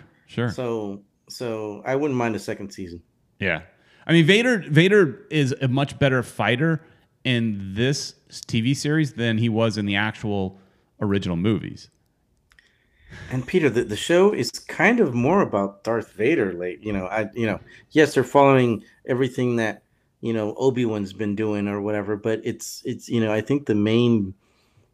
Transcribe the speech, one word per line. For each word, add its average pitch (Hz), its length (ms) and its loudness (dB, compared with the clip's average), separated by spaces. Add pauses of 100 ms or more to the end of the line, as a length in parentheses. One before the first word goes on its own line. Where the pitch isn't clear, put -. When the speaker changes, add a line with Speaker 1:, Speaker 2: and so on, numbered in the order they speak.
(260)
Speaker 1:
sure. 117 240 -4
Speaker 2:
So, 107 520 -6 (260)
so 107 560 -8
I 131 100 -2
wouldn't 139 240 0
mind 117 160 0
a 101 40 -6
second 104 320 -10
season. 85 320 -14 (360)
Speaker 1:
Yeah. 87 240 -2 (440)
I 156 60 0
mean, 165 120 6
Vader, 220 420 4
Vader 170 640 4
is 143 300 0
a 131 80 0
much 139 300 -2
better 131 240 2
fighter 123 580 0 (440)
in 110 500 -2
this 127 400 -2 (320)
T 117 160 0
V 131 100 2
series 147 420 0
than 113 220 0
he 113 140 0
was 110 260 0
in 107 80 -2
the 101 120 0
actual 101 600 -2 (440)
original 95 340 -2
movies. 95 540 -2 (1400)
Speaker 2:
And 127 160 -4
Peter, 170 220 2
the, 117 160 2
the 101 120 -4
show 185 360 4
is - 180 -2
kind 226 500 0
of 147 120 2
more 143 300 2
about 101 420 -2
Darth 113 280 -4
Vader. 110 420 0
Like, 87 280 -8
you 104 120 -6
know, 92 120 -2
I, 107 280 -4
you 120 120 -2
know, 95 140 -4 (300)
yes, 151 240 4
they're 131 100 4
following 131 600 4 (220)
everything 123 500 -2
that, 107 260 -2 (380)
you 117 120 -4
know, 110 220 -4
Obi-Wan's 113 580 0
been 101 220 -4
doing 104 340 -2
or 101 120 -4
whatever, 104 360 -4
but 110 260 -2
it's, - 420 -10
it's, - 240 -8
you 117 120 0
know, 107 120 0
I 110 100 0
think 139 240 -2
the 110 80 0
main, 110 600 2 (600)